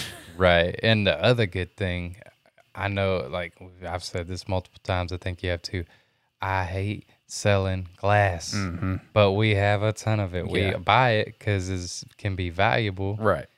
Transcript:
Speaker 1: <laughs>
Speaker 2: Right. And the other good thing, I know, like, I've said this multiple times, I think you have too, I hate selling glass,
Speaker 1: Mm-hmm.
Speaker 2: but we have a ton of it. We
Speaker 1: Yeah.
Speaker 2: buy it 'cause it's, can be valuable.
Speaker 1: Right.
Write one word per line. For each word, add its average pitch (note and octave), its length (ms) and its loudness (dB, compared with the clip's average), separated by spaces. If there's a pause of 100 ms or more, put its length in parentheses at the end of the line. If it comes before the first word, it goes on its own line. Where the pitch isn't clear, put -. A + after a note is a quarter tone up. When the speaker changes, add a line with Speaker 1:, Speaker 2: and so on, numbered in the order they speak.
Speaker 1:
<laughs> - 40 -10 (320)
Speaker 2:
Right. F2 460 4
And G#2+ 240 2
the D#2+ 160 4
other A#2 240 4
good F2+ 300 -6
thing, F2+ 400 -4 (580)
I G2 140 -4
know, F#2+ 420 0
like, F2 220 -8 (340)
I've F2 160 -6
said F2 240 -6
this F2+ 200 -10
multiple - 360 -4
times, F2+ 300 -2
I F2+ 40 -6
think F2+ 240 -8
you F#2 80 -2
have F2 140 -2
too, F2 220 -6 (560)
I F#2+ 240 0
hate F#2+ 400 -6 (200)
selling F#2+ 600 0 (100)
glass, G2 560 2
Speaker 1:
Mm-hmm. F#2 420 -2 (180)
Speaker 2:
but G#2 180 6
we G#2 240 2
have G2+ 280 2
a G#2+ 100 0
ton A2 260 -2
of F2+ 160 -4
it. E2+ 120 -4
We - 160 0
Speaker 1:
Yeah. F#2+ 140 0
Speaker 2:
buy A2+ 340 4 (100)
it - 180 -8
'cause F#2+ 300 0
it's, F2+ 340 -6 (140)
can F#2+ 180 -4
be F2+ 160 -4
valuable. G2+ 640 0
Speaker 1:
Right. G2+ 320 0 (100)